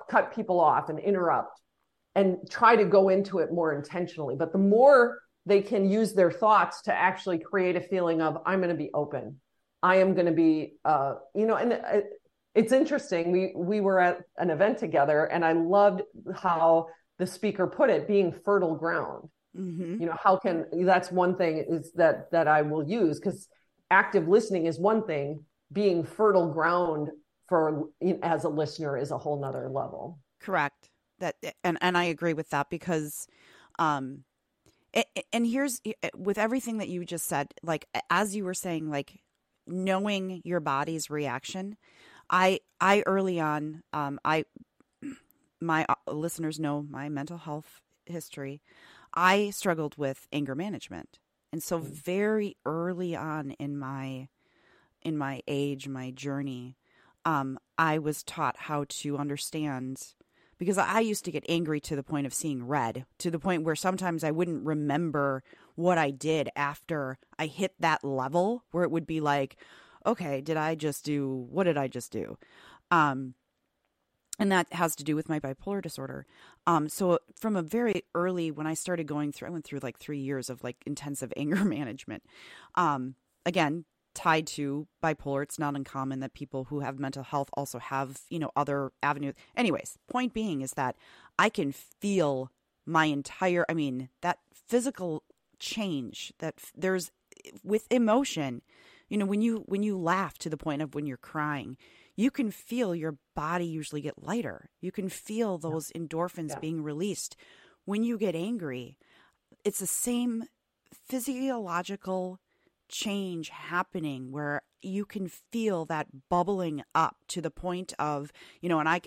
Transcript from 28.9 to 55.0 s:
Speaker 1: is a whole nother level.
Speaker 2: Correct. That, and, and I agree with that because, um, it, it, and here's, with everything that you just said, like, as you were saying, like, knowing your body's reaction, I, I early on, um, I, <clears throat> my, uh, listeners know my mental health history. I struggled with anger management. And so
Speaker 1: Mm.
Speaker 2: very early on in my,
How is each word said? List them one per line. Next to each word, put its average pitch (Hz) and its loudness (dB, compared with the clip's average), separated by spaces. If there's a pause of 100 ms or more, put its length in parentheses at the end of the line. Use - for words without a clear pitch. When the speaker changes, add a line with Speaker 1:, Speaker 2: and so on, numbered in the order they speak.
Speaker 1:
is 143 -4
a 127 -4
whole 147 -4
nother 131 -6
level. 139 -8 (220)
Speaker 2:
Correct. 160 -4 (300)
That, 180 -4 (280)
and, 175 0
and 180 2
I 175 4
agree 165 0
with 156 -8
that 143 0
because, 156 -4 (520)
um, 139 0 (680)
it, 226 2
it, - -8
and 233 2
here's, 262 0 (340)
with 196 -2
everything 226 -2
that 196 -6
you 175 -6
just 170 -6
said, 143 -2
like, 160 -4 (240)
as 196 2
you 208 -4
were 185 -4
saying, 160 -4
like, 143 -6 (460)
knowing 190 -2
your 170 0
body's 151 -2
reaction, 147 -6 (540)
I, 185 4 (200)
I 196 6
early 190 2
on, 156 -2 (100)
um, 143 -2
I, 156 2 (580)
<clears throat> - -16
my, 160 0
uh, - 4 (160)
listeners 156 -4
know 147 -2
my 139 -10
mental 151 -8
health 156 -12 (240)
history. 151 -10 (520)
I 202 4
struggled 160 -2
with 135 -4
anger 139 -2
management. 147 -8 (340)
And 165 -6
so 170 -2
Speaker 1:
Mm. 160 -8
Speaker 2:
very 196 -2
early 170 -2
on 151 -6
in 143 -6
my, 135 -8 (760)